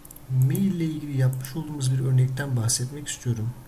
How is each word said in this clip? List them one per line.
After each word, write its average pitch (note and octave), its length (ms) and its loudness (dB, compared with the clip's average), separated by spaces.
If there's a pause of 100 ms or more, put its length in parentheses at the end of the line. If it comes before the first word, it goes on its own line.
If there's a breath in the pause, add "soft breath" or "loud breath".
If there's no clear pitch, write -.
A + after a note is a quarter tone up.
(300)
mail D#3+ 440 4
ile E3 100 0
ilgili D3 320 -4
yapmış C3 400 0
olduğumuz D3 360 -2
bir C3 120 0
örnekten C3 520 2
bahsetmek B2+ 520 -2
istiyorum. A#2 420 -2 (160)